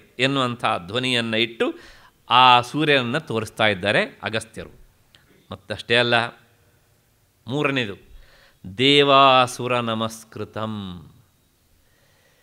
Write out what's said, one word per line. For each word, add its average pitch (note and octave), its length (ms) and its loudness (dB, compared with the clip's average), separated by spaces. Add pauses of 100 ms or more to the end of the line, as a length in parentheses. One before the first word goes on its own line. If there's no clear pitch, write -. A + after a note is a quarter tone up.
(180)
ಎನ್ನುವಂಥ B2+ 460 -2 (220)
ಧ್ವನಿಯನ್ನು A#2 520 -4
ಇಟ್ಟು A#2 280 -2 (640)
ಆ B2 140 6 (160)
ಸೂರ್ಯನನ್ನು C#3+ 600 -2
ತೋರಿಸ್ತಾ A2 460 -4
ಇದ್ದಾರೆ G#2 340 0 (220)
ಅಗಸ್ತ್ಯರು. G2 500 -10 (800)
ಮತ್ತಷ್ಟೇ G#2 460 -6
ಅಲ್ಲ, A#2+ 180 2 (1300)
ಮೂರನೇದು C3 500 -4 (680)
ದೇವಾಸುರ C3 1160 4
ನಮಸ್ಕೃತಂ. A2 960 -8 (1700)